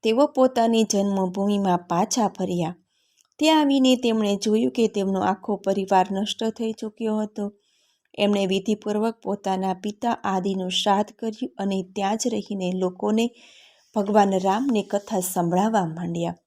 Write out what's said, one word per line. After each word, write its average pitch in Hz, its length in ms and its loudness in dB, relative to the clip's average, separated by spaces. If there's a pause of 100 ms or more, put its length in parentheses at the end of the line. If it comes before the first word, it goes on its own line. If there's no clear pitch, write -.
તેઓ 226 240 4
પોતાની 233 580 4
જન્મભૂમિમાં 196 920 0
પાછા 190 500 0
ફર્યા. 175 480 -4 (600)
ત્યાં 311 220 4
આવીને 269 360 4
તેમણે 220 400 0
જોયું 220 360 0
કે 226 160 2
તેમનો 196 320 -2
આખો 214 360 -2
પરિવાર 196 560 0
નષ્ટ 208 320 -4
થઈ 220 280 -4
ચૂક્યો 214 460 -6
હતો. 214 340 -6 (680)
એમણે 202 280 2
વિધિપૂર્વક 208 760 -2
પોતાના 190 520 -4
પિતા 208 360 -6
આદિનું 190 600 -4
શ્રાદ્ધ 202 420 0
કર્યું 226 460 -8
અને 196 240 -2 (120)
ત્યાં 202 220 -2
જ 220 100 -6
રહીને 196 460 -4
લોકોને 208 580 0 (640)
ભગવાન 202 440 4
રામની 208 440 0
કથા 202 380 -2
સંભળાવવા 185 680 0
માંડ્યા. 170 500 -6 (100)